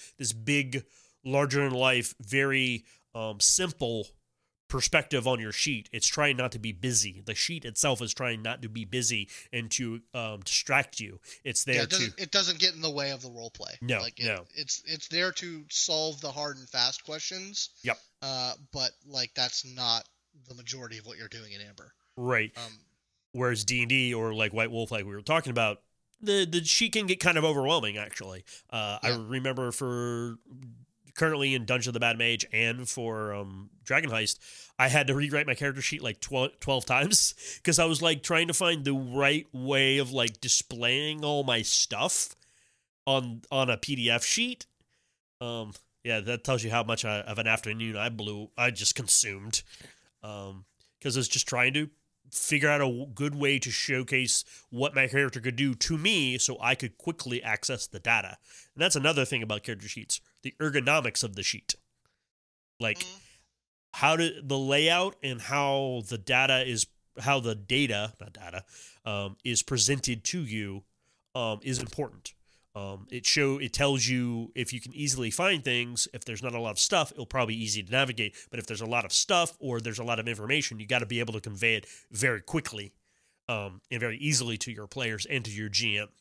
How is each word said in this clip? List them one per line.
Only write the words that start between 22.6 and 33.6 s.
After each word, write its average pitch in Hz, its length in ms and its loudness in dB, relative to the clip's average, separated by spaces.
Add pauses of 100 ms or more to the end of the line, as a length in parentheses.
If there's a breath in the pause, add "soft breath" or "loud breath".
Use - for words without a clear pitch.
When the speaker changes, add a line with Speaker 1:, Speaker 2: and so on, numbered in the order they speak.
Speaker 1:
Whereas 123 320 0
D 123 160 2
and 120 80 2
D 127 260 4
or, 113 200 0
like, 110 180 2
White 113 180 2
Wolf, 113 200 -2
like 107 140 -4
we 101 100 -10
were 101 80 -10
talking 156 280 2
about, 113 320 2 (380)
the, 202 300 4
the 170 140 2
sheet 214 300 4
can 214 120 2
get 185 140 2
kind 170 160 4
of 151 80 4
overwhelming, 139 540 2
actually. 95 460 -10 (260 loud breath)
Uh, 107 320 -4
I 113 80 2
Speaker 2:
Yeah. 120 160 0
Speaker 1:
remember 127 460 -2
for 120 680 -2 (760)
currently 143 400 2
in 120 100 0
Dungeon 123 260 0
of 120 40 0
the 113 60 -2
Bad 117 180 2
Mage 117 340 2
and 117 360 0
for, 110 460 -4
um, 98 360 -10 (140)